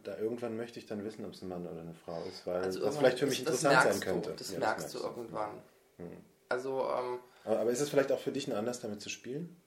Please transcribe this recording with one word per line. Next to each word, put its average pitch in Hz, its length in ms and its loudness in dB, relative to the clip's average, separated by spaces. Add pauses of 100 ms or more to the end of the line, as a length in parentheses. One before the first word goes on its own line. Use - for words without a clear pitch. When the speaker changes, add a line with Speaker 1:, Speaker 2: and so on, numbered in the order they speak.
Speaker 1:
da 95 160 -6
irgendwann 117 360 -2
möchte 117 220 -6
ich 107 80 -12
dann 104 180 -6
wissen, 107 220 -8
ob 90 80 -10
es - 80 -16
ein 92 80 -8
Mann 87 160 -6
oder 82 160 -8
eine 82 140 -10 (100)
Frau 85 200 -6
ist, 92 200 -10
weil 90 120 0
Speaker 2:
Also 92 100 2
Speaker 1:
das 95 80 0
Speaker 2:
irgendwann, 107 240 0
Speaker 1:
vielleicht 127 200 6
für 143 60 4
mich 131 180 0
Speaker 2:
das, 120 180 2
das - 20 0
Speaker 1:
interessant 135 180 8
sein 110 120 6
Speaker 2:
merkst 95 120 0
du, 95 60 -2
Speaker 1:
könnte. 82 260 0
Speaker 2:
das - 140 -8
Speaker 1:
Ja, 90 80 -4
das 110 100 2
Speaker 2:
merkst - 240 -4
du 127 60 -6
Speaker 1:
merkst 113 180 -4
du. 120 40 -8
Speaker 2:
irgendwann. 110 300 -6 (460)
Speaker 1:
Mhm. 87 200 -10 (340)
Speaker 2:
Also, 131 380 0
ähm, 123 300 -2 (260)
Speaker 1:
Aber, 104 140 4
aber 110 100 4
ist 123 100 2
es 147 100 2
vielleicht 135 220 4
auch 127 80 4
für 143 120 -2
dich 135 160 -4
ein 131 60 -2
Anlass, 113 260 -2
damit 107 220 -6
zu - 80 -10
spielen? 151 460 -8 (120)